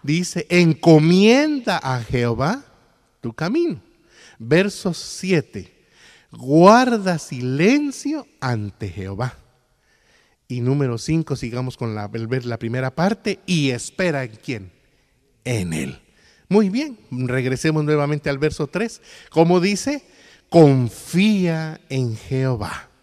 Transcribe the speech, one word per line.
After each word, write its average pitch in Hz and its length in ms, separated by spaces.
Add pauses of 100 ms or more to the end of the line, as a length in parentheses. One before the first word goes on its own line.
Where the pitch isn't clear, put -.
Dice, 170 460
"Encomienda 180 1300
a 127 260
Jehová 127 640 (560)
tu 117 120
camino". 240 480 (560)
Verso 175 560
siete. - 920 (440)
"Guarda 185 880
silencio 233 1080 (140)
ante 107 480
Jehová". 98 480 (1080)
Y 123 140
número 127 380
cinco, 156 360
sigamos 123 400
con 113 200
la, 104 180
el 113 140
ver 123 180
la 117 140
primera 127 340
parte, 196 540
"y 151 240
espera 139 540
en 110 100
quién, 101 360 (720)
en 98 300
Él". 71 280 (480)
Muy 196 200
bien, 254 300 (100)
regresemos 131 720
nuevamente 147 460
al 139 80
verso 147 300
tres. 226 340 (300)
¿Cómo 170 280
dice? 208 460 (440)
"Confía 160 1400
en 127 260
Jehová". 131 720 (140)